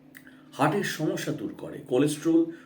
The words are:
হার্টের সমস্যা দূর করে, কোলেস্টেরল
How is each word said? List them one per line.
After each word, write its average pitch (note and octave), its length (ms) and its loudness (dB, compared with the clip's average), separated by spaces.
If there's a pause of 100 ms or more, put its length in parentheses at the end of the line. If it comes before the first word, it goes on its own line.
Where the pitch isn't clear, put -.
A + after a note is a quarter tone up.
(520)
হার্টের D#3 320 0
সমস্যা - 500 -4
দূর - 240 -8
করে, - 200 -12 (100)
কোলেস্টেরল D3+ 580 4 (200)